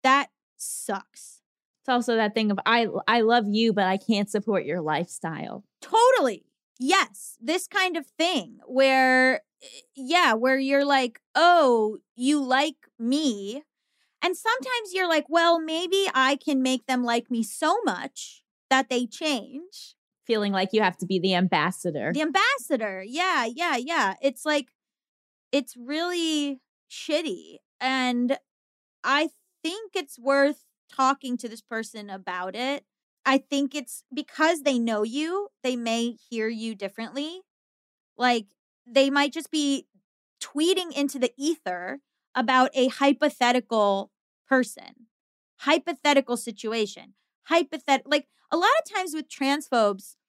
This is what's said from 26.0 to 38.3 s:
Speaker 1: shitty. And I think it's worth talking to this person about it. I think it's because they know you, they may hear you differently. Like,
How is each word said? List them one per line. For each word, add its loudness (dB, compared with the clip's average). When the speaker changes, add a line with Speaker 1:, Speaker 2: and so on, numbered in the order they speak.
Speaker 1:
shitty. -6
And -2
I 0
think -8
it's -8
worth 2
talking 0
to -8
this -16
person -10
about -8
it. -4
I 4
think -2
it's -10
because -2
they 2
know 0
you, -4
they -4
may -2
hear -4
you -8
differently. -10
Like, 0